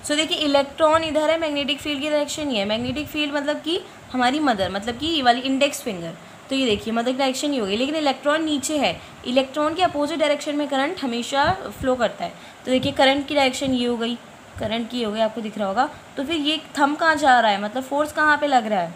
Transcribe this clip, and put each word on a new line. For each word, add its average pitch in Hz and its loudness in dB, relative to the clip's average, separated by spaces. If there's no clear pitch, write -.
So 294 -2
देखिए, 320 0
electron 302 2
इधर 302 0
है, 330 2
magnetic 285 -2
field 294 -4
की 302 -2
direction 294 -2
ये 220 0
है। 196 0
Magnetic 247 -4
field 294 -4
मतलब 294 -2
कि 339 -2
हमारी 254 2
mother, 208 0
मतलब 214 -6
कि 285 -4
ये 320 0
वाली 247 4
index 269 0
finger। 170 -8
तो 269 -2
ये 269 2
देखिए, 220 0
मदर 233 0
की 254 -4
डायरेक्शन 269 0
ये 269 0
हो 214 0
गई, 190 -2
लेकिन 269 0
electron 294 0
नीचे 302 -2
है, 202 2
Electron 269 0
के 370 2
opposite 294 0
direction 294 0
में 294 -2
current 285 -2
हमेशा 269 0
फ्लो 254 2
करता 214 -2
है। 175 -8
तो 254 0
देखिए, 254 2
current 277 4
की 302 -2
direction 262 2
ये 247 0
हो 240 0
गई, 233 -4
Current 226 -4
की 247 -4
हो 208 -2
गई, 220 -4
आपको 220 0
दिख 208 -6
रहा 208 -2
होगा। 240 2
तो 277 -4
फिर 320 -2
ये 302 0
thumb 285 4
कहाँ 320 4
जा 269 6
रहा 220 4
है, 196 0
मतलब 226 -4
force 277 0
कहाँ 302 4
पे 285 0
लग 220 4
रहा 214 0
है? 170 -4